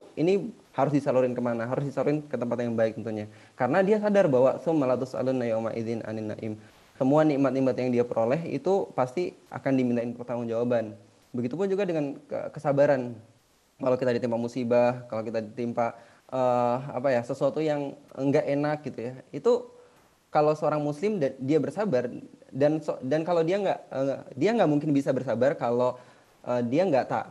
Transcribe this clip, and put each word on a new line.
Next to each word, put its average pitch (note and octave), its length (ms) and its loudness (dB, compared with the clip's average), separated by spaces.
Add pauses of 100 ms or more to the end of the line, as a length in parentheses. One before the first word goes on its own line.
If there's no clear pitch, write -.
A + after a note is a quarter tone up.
(160)
ini F3+ 320 2 (240)
harus C#3 240 2
disalurin B2+ 400 2
kemana, A#2 320 -2
harus C#3 240 -4
disalurin D3 320 0
ke D3 160 -8
tempat A#2+ 240 -2
yang A#2 140 -2
baik A2+ 180 2
tentunya. G#2+ 320 -6 (320)
Karena C#3+ 240 2
dia G#3 160 4
sadar G3+ 320 4
bahwa, B2+ 300 6
"Tsumma D#3 340 2
latus'alunna B2+ 480 -2
yauma A2+ 320 -2
idzin A2+ 320 -4
anin G#2+ 240 -6
na'im." G#2+ 220 -8 (420)
Semua C#3 320 4
nikmat-nikmat C3+ 500 2
yang B2+ 160 0
dia A#2+ 140 4
peroleh A#2 400 0
itu F3+ 500 -2
pasti B2+ 380 -2 (180)
akan - 220 -4
dimintain A#2+ 420 0
pertanggungjawaban. A#2 800 -4 (320)
Begitupun B2 400 -4
juga F#3+ 160 0
dengan D3 320 -4
ke-, - 400 -8
kesabaran. C#3 560 2 (640)
Kalau B2+ 220 2
kita B2 180 2
ditimpa A#2 160 -2
musibah, A#2+ 720 2
kalau A2 160 -6
kita A2 240 -4
ditimpa, A#2 480 -4 (400)
eh, B2 440 2 (120)
apa B2+ 240 0
ya, A#2+ 80 2
sesuatu C#3 400 -2
yang D3 320 -2 (240)
enggak C#3 320 2
enak D3 280 0 (120)
gitu - 100 -10 (140)
ya, - 0 - (160)
itu A3 400 0 (640)
kalau D3+ 240 4
seorang D3+ 240 0
muslim F3 400 -2
da-, C3 160 0
dia C#3 240 2
bersabar C3+ 480 -2 (400)
dan D3+ 320 2
so-, D#3 240 -6
dan D3 160 0
kalau E3 240 2
dia F#3+ 160 0
nggak, F3+ 180 0 (140)
eh, C3+ 240 -2 (160)
dia F#3+ 240 0
nggak F3+ 120 4
mungkin D3 200 2
bisa C#3 240 2
bersabar B2+ 400 2
kalau, B2 480 0 (480)
eh, B2 160 0
dia B2+ 160 2
nggak D3 240 2
ta-, B2 240 -4